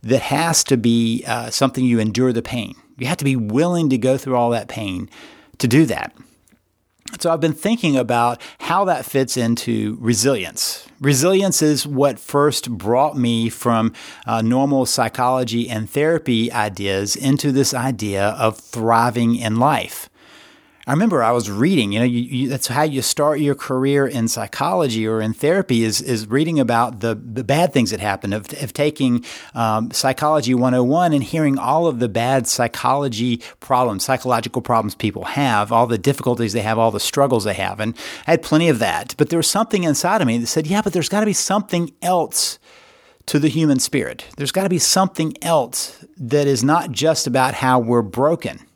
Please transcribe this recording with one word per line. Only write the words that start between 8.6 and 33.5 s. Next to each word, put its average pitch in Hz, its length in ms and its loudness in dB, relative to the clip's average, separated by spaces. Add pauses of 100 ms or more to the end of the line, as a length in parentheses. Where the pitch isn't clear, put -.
that 151 200 0
fits 131 300 0
into 113 640 -2
resilience. 113 880 -2 (140)
Resilience 175 600 2
is 151 240 2
what 139 320 0
first 143 540 0
brought 120 460 0
me 117 320 0
from, 113 440 0 (320)
uh, 113 160 0
normal 131 440 2
psychology 123 840 0
and 110 200 -6
therapy 139 600 0
ideas 101 680 -2
into 139 340 0
this 131 220 2
idea 107 560 -2
of 110 280 -2
thriving 117 760 0
in 110 220 -2
life. - 520 -2 (760)
I 127 60 -4
remember 165 320 2
I 113 80 2
was 117 180 0
reading, 110 440 2
you 107 60 0
know, 120 60 2
you, 120 140 0
you, 127 300 -2
that's 131 180 -4
how 139 160 0
you 135 180 -2
start 151 380 0
your 143 160 0
career 139 500 0
in 113 220 -2
psychology 117 800 -2
or 110 140 0
in 110 100 -2
therapy 143 540 0
is, 110 160 -2
is 117 260 -4
reading 151 320 0
about 117 400 0
the, 113 160 -2
the 117 300 -10
bad 156 260 2
things 113 200 2
that 107 100 -6
happen, 98 320 -2
of, 107 180 -8 (100)
of 131 120 -8
taking, 135 500 0 (320)
um, 110 360 0
Psychology 139 600 0
one 127 200 2
oh 127 100 4
one 160 300 2
and 139 100 2
hearing 151 340 0
all 156 300 0
of 127 120 -2
the 120 100 0
bad 120 380 0
psychology 120 960 0 (200)